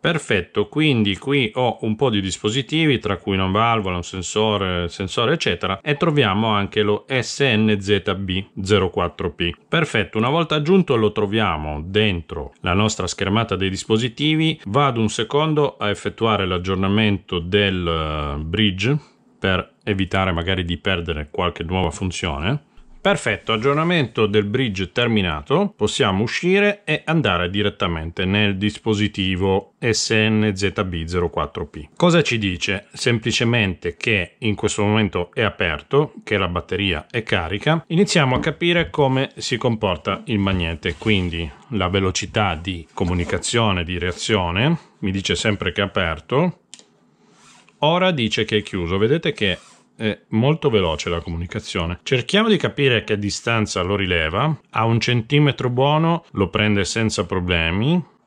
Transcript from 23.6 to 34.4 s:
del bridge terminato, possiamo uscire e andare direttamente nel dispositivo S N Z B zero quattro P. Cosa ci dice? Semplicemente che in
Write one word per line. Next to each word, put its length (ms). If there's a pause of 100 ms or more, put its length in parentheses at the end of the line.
del 180
bridge 460
terminato, 840
possiamo 500
uscire 600
e 220
andare 420
direttamente 760
nel 340
dispositivo 1200
S 320
N 420
Z 300
B 220
zero 260
quattro 380
P. 280
Cosa 260
ci 160
dice? 540
Semplicemente 1040
che 420
in 180